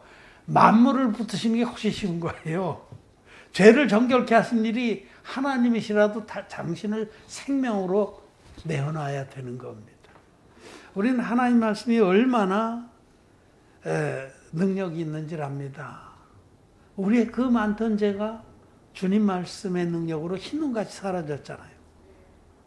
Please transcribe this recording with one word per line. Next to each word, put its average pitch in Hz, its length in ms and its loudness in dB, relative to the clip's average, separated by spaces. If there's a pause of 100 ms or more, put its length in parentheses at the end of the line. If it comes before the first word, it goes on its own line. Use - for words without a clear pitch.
(460)
만물을 226 680 6
붙드시는 226 460 -2
게 240 40 0
훨씬 226 280 -4
쉬운 170 300 -4
거예요. 160 680 -6 (680)
죄를 233 360 8
정결케 240 460 2
하신 220 300 4
일이 226 420 -2 (160)
하나님이시라도 226 1040 0
다 - 220 -12
당신을 208 640 -6 (160)
생명으로 214 960 -2 (420)
내어놔야 143 640 -4
되는 127 300 -12
겁니다. 113 340 -16 (1000)
우리는 233 260 0
하나님 240 400 2
말씀이 226 400 0
얼마나, 226 880 2 (1000)
에, 143 420 -4 (240)
능력이 185 480 -2
있는지를 156 440 -6
압니다. 139 640 -12 (880)
우리의 214 320 2
그 240 140 -4
많던 220 560 0
죄가 208 440 -2 (500)
주님 196 300 0
말씀의 180 640 -2
능력으로 165 500 -4
흰눈같이 240 600 -6
사라졌잖아요. 170 840 -8 (880)